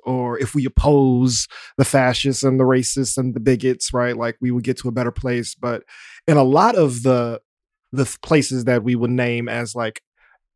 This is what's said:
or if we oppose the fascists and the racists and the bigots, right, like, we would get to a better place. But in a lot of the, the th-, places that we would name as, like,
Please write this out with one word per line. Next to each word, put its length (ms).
or 360
if 160
we 120
oppose 800
the 60
fascists 580
and 160
the 60
racists 520
and 160
the 80
bigots, 540
right, 220
like, 240
we 100
would 140
get 140
to 100
a 40
better 200
place. 420
But 300
in 100
a 60
lot 320
of 300
the, 360
the 120
th-, 160
places 440
that 180
we 140
would 160
name 360
as, 280
like, 260